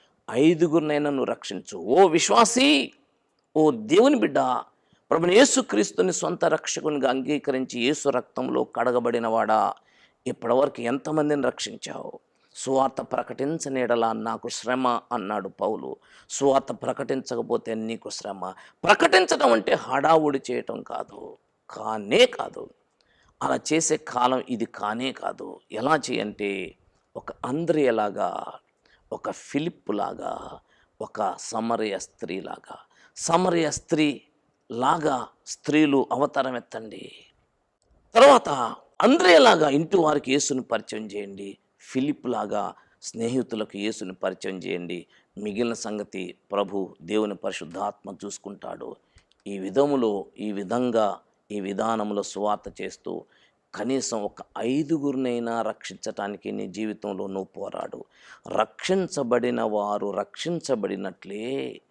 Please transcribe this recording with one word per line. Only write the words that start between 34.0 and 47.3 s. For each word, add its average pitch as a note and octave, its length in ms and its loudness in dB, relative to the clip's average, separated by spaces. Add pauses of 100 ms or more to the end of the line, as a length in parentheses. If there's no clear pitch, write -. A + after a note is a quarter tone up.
లాగా C3+ 560 0 (180)
స్త్రీలు C#3+ 640 2
అవతారం C3 440 -2
ఎత్తండి. A2+ 560 -14 (1040)
తర్వాత B3+ 340 10 (520)
అంద్రియలాగా C4 680 8
ఇంటి D#3 280 2
వారికి D3+ 360 2
యేసుని C3+ 300 0
పరిచయం G#2+ 440 -6
చేయండి. G2 520 -12 (200)
ఫిలిప్ - 480 -4
లాగా G#2 480 -4 (280)
స్నేహితులకు A2+ 760 -4
యేసుని G2+ 380 -6
పరిచయం F#2+ 420 -6
చేయండి. F2+ 500 -8 (320)
మిగిలిన G#2+ 340 -4
సంగతి G#2 600 -10 (180)
ప్రభు G2 500 -4
దేవుని G#2 320 -2